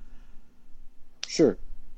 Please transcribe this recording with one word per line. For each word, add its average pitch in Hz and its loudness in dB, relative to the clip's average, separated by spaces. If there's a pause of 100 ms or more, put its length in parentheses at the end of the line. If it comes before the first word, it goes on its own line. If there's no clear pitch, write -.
(1300)
Sure. - 6 (400)